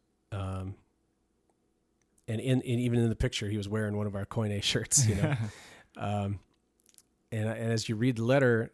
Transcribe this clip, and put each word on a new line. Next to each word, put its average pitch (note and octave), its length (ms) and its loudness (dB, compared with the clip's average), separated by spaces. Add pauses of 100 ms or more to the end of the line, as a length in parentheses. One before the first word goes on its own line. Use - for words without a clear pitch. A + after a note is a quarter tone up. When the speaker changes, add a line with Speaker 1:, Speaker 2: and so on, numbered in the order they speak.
(320)
Speaker 1:
um, F#2+ 440 -6 (1500)
and A2 120 -4
in, C3 220 2
and A#2+ 180 0
even A#2+ 200 2
in A#2 80 4
the A2 80 0
picture, A2+ 320 -2
he G#2 80 0
was G2 120 -4
wearing G#2+ 280 0
one G#2 100 0
of G2+ 80 -4
our G2+ 120 -4
Koine G#2 360 -2
shirts, - 440 2
you G2+ 100 4
know. D3 240 2
Speaker 2:
<laughs> A2 40 -2 (520)
Speaker 1:
Um, G2+ 440 -4 (880)
and, G#2+ 180 -2
and A2+ 240 -2
as A2 160 0
you A#2 60 -2
read A#2+ 220 0
the A2+ 80 -2
letter, B2 500 4